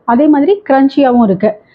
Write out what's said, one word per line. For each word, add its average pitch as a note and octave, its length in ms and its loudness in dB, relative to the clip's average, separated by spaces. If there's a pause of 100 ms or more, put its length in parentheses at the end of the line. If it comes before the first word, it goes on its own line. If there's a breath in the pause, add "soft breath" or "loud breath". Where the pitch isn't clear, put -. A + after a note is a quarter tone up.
அதே B3 220 0
மாதிரி D4+ 420 0
கிரன்ச்சியாவும் C4+ 540 0
இருக்கு. F#3+ 280 -2 (240 soft breath)